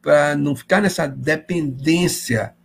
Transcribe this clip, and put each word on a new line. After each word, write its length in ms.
pra 340
não 200
ficar 260
nessa 260
dependência 1600